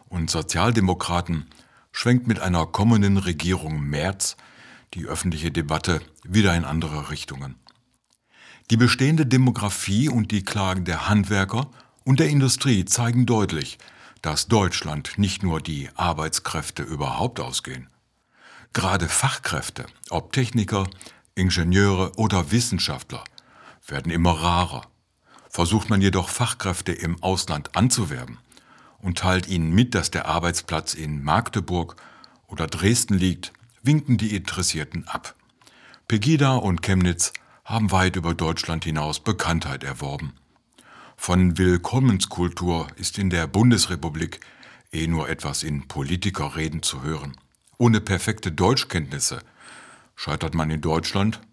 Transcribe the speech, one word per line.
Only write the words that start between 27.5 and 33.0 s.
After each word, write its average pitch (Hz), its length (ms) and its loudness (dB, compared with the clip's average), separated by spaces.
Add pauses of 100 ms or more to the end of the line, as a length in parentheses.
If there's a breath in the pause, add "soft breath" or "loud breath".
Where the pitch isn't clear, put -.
anzuwerben 71 640 0 (640 loud breath)
und 92 180 -4
teilt 92 320 2
ihnen 80 220 0
mit, 117 240 4
dass 87 160 0
der - 160 -4
Arbeitsplatz 80 640 -2
in 73 320 -6
Magdeburg 87 720 -2 (520 loud breath)
oder 80 180 -6
Dresden 101 480 2